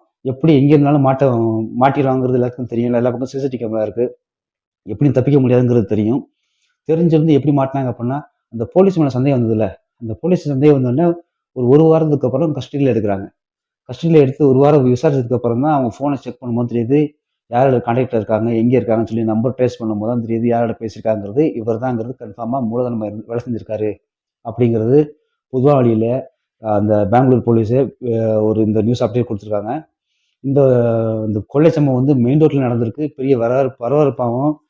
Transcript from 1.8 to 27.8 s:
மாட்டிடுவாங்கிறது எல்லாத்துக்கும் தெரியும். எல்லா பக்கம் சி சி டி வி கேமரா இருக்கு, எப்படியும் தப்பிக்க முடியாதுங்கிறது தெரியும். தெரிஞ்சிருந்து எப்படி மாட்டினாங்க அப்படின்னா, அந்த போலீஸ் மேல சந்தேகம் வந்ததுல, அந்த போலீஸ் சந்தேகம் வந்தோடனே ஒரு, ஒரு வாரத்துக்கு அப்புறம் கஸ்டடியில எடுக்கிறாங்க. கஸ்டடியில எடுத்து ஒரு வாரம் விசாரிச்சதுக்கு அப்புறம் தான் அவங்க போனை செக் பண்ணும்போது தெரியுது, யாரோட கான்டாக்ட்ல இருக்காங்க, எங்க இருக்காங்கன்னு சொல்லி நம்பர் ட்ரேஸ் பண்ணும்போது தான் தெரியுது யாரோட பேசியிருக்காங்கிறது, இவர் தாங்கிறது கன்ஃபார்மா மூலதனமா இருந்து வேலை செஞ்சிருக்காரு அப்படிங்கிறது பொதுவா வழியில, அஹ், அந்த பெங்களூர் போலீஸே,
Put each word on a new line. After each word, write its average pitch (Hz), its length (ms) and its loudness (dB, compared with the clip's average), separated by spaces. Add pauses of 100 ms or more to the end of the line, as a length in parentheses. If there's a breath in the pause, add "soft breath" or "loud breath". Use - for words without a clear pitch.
மாட்டிடுவாங்கிறது 131 560 0
எல்லாத்துக்கும் 123 300 -2
தெரியும். 120 260 -2
எல்லா 120 180 0
பக்கம் 120 180 -6
சி 135 100 -10
சி 139 100 -4
டி 127 80 -10
வி 107 40 -8
கேமரா 110 220 -4
இருக்கு, 107 340 -4 (680)
எப்படியும் 127 320 -2
தப்பிக்க 135 260 2
முடியாதுங்கிறது 123 440 2
தெரியும். 107 440 -2 (640)
தெரிஞ்சிருந்து 160 380 2
எப்படி 143 260 2
மாட்டினாங்க 135 320 -2
அப்படின்னா, 123 320 -6 (280)
அந்த 117 240 -8
போலீஸ் 175 260 2
மேல 147 120 2
சந்தேகம் 127 300 0
வந்ததுல, 110 300 0 (300)
அந்த 110 200 -8
போலீஸ் 170 280 -2
சந்தேகம் 139 360 2
வந்தோடனே 160 300 0 (380)
ஒரு, 123 160 -2
ஒரு 151 160 6
வாரத்துக்கு 156 420 2
அப்புறம் 147 280 -2
கஸ்டடியில 139 360 -2
எடுக்கிறாங்க. 101 360 -2 (640)
கஸ்டடியில 165 280 0
எடுத்து 139 320 4
ஒரு 131 100 4
வாரம் 143 280 4
விசாரிச்சதுக்கு 127 480 0
அப்புறம் 117 260 -2
தான் 151 120 0
அவங்க 127 260 -2
போனை 143 180 -4
செக் 123 280 -14
பண்ணும்போது 120 280 -4
தெரியுது, 131 360 0 (380)
யாரோட 127 300 2
கான்டாக்ட்ல 120 380 -2
இருக்காங்க, 110 400 -2
எங்க 120 240 2
இருக்காங்கன்னு 113 260 0
சொல்லி 113 200 -4
நம்பர் 113 340 -2
ட்ரேஸ் 123 200 -2
பண்ணும்போது 107 280 -6
தான் 120 160 -4
தெரியுது 113 240 -4
யாரோட 117 340 -2
பேசியிருக்காங்கிறது, 110 760 -4
இவர் 110 260 -4
தாங்கிறது 123 380 -6
கன்ஃபார்மா 117 440 -8
மூலதனமா 117 420 -4
இருந்து 107 220 -10
வேலை 117 180 -6
செஞ்சிருக்காரு 107 500 -6 (500)
அப்படிங்கிறது 117 640 0 (460)
பொதுவா 131 220 2
வழியில, 120 580 0 (300)
அஹ், 110 120 -2
அந்த 104 320 2
பெங்களூர் 123 400 4
போலீஸே, 117 540 0